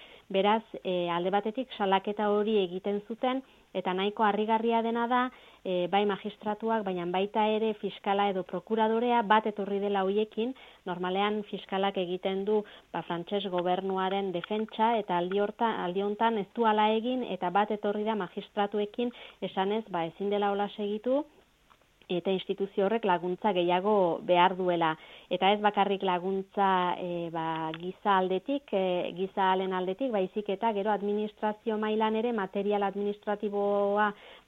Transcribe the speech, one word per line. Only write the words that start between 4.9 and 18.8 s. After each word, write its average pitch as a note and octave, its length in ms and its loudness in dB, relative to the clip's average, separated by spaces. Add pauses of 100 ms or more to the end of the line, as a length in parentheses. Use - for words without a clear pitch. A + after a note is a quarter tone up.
da, B3 140 2 (420)
eh, F3+ 260 0
bai G3 160 2
magistratuak, G#3+ 800 -2
baina F3+ 220 -2
baita G3+ 420 0
ere A3 320 2
fiskala G3+ 500 0
edo F#3 140 -2
prokuradorea A3+ 800 2
bat G#3+ 240 4
etorri G3+ 340 -2
dela G3+ 240 0
hoiekin. G#3+ 500 0 (320)
Normalean F#3+ 640 0
fiskalak G3 540 -2
egiten F#3+ 400 -4
du, G#3 180 2 (300)
ba, E3+ 100 -4
frantses F3 420 -4 (120)
gobernuaren F#3+ 760 0
defentsa, A3 640 0
eta F#3 200 -2
aldi F3+ 220 0
horta-, A3 440 -2
aldi F3+ 180 -2
hontan G#3+ 360 0
ez F#3+ 160 -4
du A#3 140 0
hala G#3+ 240 4
egin, B3 320 0
eta F3+ 260 -4
bat G3+ 200 2
etorri G#3 340 -2
da A3 200 0
magistratuekin G#3 880 -4 (280)